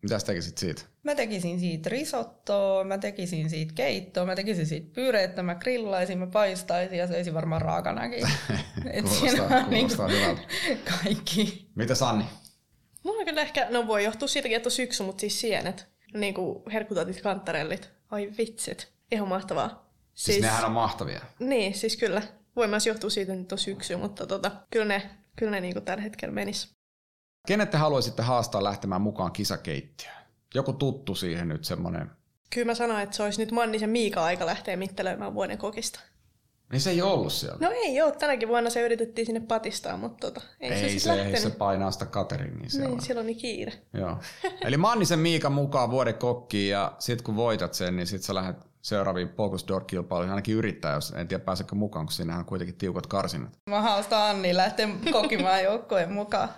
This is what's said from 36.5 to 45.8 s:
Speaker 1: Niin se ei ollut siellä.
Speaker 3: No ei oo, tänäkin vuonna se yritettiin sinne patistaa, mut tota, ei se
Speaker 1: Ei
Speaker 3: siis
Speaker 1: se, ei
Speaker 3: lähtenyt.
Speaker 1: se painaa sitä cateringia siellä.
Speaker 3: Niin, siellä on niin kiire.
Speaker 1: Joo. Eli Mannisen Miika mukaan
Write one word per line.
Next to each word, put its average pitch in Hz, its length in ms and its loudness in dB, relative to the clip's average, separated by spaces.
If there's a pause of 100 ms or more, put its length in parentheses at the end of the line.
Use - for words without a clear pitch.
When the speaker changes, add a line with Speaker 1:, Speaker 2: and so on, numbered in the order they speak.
Speaker 1:
Niin 131 80 2
se 180 100 2
ei 170 120 4
ollut 151 300 2
siellä. - 280 -4
Speaker 3:
No 339 140 4
ei 330 280 2
oo, 302 80 6
tänäkin 269 380 0
vuonna 233 220 4
se 233 120 2
yritettiin 226 440 2
sinne 226 140 0
patistaa, 220 560 -2
mut 220 200 -6
tota, - 240 -6 (200)
ei 127 100 -4
se 120 40 0 (100)
Speaker 1:
Ei 101 60 4
Speaker 3:
siis 98 140 2
Speaker 1:
se, 104 80 4
ei 98 60 8
Speaker 3:
lähtenyt. 98 220 2
Speaker 1:
se 110 100 2
painaa 98 400 2
sitä 95 160 -4
cateringia - 640 -4
siellä. 277 180 0
Speaker 3:
Niin, 247 120 -2
siellä 240 200 -2
on 220 60 -2
niin 226 100 -2
kiire. 214 360 -6 (220)
Speaker 1:
Joo. 90 220 -2 (480)
Eli 131 120 2
Mannisen 175 420 4
Miika 160 320 4
mukaan 139 400 2